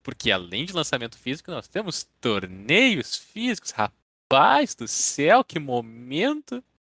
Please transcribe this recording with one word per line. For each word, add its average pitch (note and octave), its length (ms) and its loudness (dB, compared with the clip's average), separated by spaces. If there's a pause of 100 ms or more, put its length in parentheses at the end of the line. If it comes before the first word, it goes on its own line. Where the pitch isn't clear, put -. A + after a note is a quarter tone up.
Porque - 260 -4
além F#2+ 360 0
de F#3+ 80 -12
lançamento C3 440 -4
físico, - 320 -8
nós C#3+ 180 -10
temos F#3+ 360 -6 (180)
torneios A2+ 920 2
físicos. - 560 -6
Rapaz - 1040 2
do A#2 120 -12
céu, F#3 560 2
que - 140 -8
momento! C#3 1040 -4 (200)